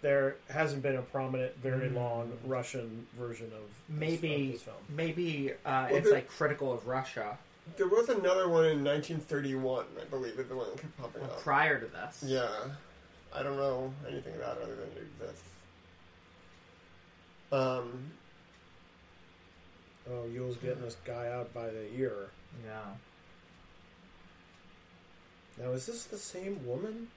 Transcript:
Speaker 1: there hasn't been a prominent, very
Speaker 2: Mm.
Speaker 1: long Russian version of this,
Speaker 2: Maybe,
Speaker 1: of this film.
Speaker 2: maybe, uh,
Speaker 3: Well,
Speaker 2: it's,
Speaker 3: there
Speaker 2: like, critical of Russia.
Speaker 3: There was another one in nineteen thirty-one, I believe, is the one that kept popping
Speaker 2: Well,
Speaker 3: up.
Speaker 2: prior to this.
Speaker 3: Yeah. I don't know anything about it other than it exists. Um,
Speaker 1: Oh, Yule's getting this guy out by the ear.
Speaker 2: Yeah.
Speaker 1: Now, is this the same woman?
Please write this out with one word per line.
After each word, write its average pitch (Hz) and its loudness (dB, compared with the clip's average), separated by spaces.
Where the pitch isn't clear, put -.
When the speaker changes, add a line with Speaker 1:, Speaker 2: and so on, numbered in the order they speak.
Speaker 1:
there 139 4
hasn't 139 2
been 135 4
a 127 0
prominent, 131 0
very 131 2
Speaker 2:
Mm. 120 -2
Speaker 1:
long 117 0
Russian 120 -4
version 117 -8
of 110 -12
this, - -8
Speaker 2:
Maybe, 156 2
Speaker 1:
of 131 -2
this 117 -8
film. 107 -12
Speaker 2:
maybe, 156 0
uh, - -6
Speaker 3:
Well, 131 4
Speaker 2:
it's, 143 6
Speaker 3:
there 208 12
Speaker 2:
like, - 2
critical 147 2
of 113 -2
Russia. 123 -2
Speaker 3:
There 190 4
was 226 6
another 185 6
one 165 8
in 151 6
nineteen 147 2
thirty-one, 131 0
I - -8
believe, 127 -4
is 131 -4
the 131 -4
one 113 -4
that - -8
kept - -12
popping - -8
Speaker 2:
Well, 127 -6
Speaker 3:
up. - -6
Speaker 2:
prior 147 4
to - -6
this. 101 -8
Speaker 3:
Yeah. 127 2
I 143 -2
don't 139 -2
know 131 0
anything 139 -6
about 120 -4
it 60 -6
other 60 -6
than - -8
it 52 -10
exists. - -12
Um, 131 0
Speaker 1:
Oh, 120 -6
Yule's 123 -4
getting 123 -2
this 117 -8
guy 120 -4
out 120 -4
by 117 -6
the 110 -8
ear. 104 -2
Speaker 2:
Yeah. 107 -10
Speaker 1:
Now, 123 -2
is 127 -2
this 233 -6
the - -10
same 185 -6
woman? 214 -4